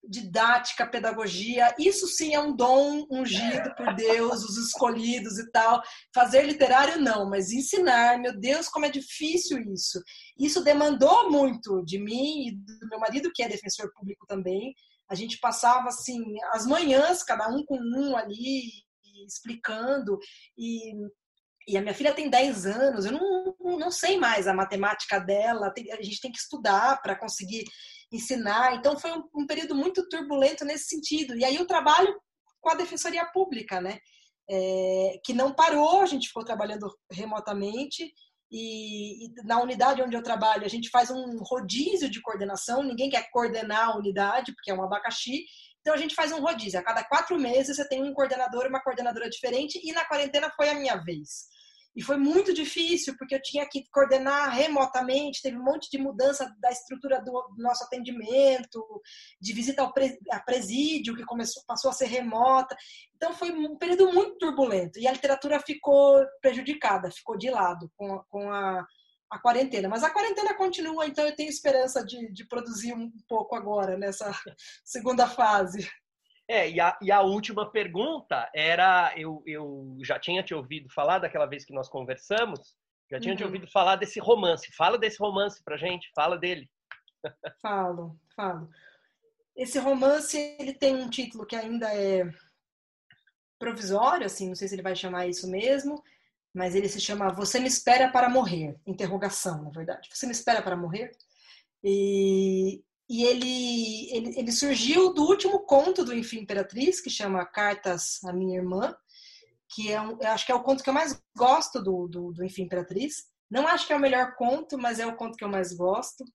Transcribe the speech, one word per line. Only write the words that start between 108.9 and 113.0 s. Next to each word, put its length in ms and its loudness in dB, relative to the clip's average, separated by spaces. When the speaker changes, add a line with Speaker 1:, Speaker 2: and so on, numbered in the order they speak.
Speaker 1:
que 180 -6
é 80 0
um, 200 -8
eu 80 -2
acho 180 0
que 60 2
é 20 4
o 80 2
conto 200 2
que 80 -2
eu 40 0
mais 260 0
gosto 460 4
do, 260 -2
do, 240 -10
do 120 -8
Enfim 180 -8
Imperatriz. 640 -6